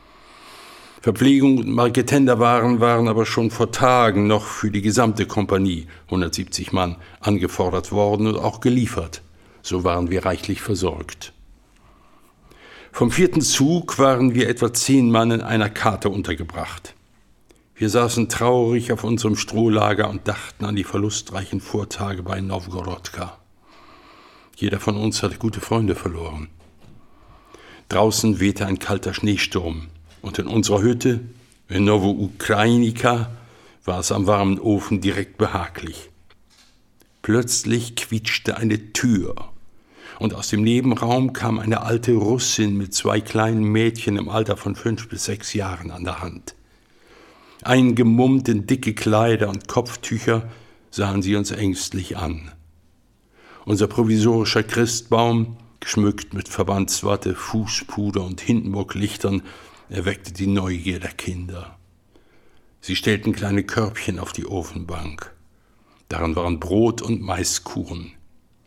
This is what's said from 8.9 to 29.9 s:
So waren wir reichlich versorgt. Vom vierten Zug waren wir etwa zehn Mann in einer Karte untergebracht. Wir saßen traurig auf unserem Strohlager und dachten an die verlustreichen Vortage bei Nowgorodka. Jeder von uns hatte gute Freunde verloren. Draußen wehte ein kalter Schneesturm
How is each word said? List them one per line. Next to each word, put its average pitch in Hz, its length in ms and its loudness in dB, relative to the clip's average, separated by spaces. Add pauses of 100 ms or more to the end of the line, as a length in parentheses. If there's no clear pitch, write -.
So 90 220 -4
waren 87 260 0
wir 92 160 -2
reichlich 92 340 -2
versorgt. 85 720 -4 (1600)
Vom 120 180 2
vierten 175 300 4
Zug 147 580 2
waren 131 360 4
wir 123 140 2
etwa 120 260 0
zehn 127 360 4
Mann 113 200 4
in 113 100 2
einer 107 300 0
Karte 107 400 0
untergebracht. 85 840 -8 (800)
Wir 110 140 0
saßen 117 400 2
traurig 120 640 2
auf 107 120 -2
unserem 110 320 0
Strohlager 107 760 2
und - 180 -6
dachten - 380 -6
an 104 100 -4
die 95 80 -2
verlustreichen 101 800 -6
Vortage 98 600 -6
bei 95 200 -4
Nowgorodka. 90 960 -8 (1160)
Jeder 101 260 -2
von 104 160 -2
uns 107 260 -2
hatte 101 160 -4
gute 110 240 -4
Freunde 110 320 0
verloren. 82 540 -8 (1400)
Draußen 107 500 2
wehte 98 280 0
ein 95 120 -2
kalter 98 360 -4
Schneesturm 85 720 -2 (340)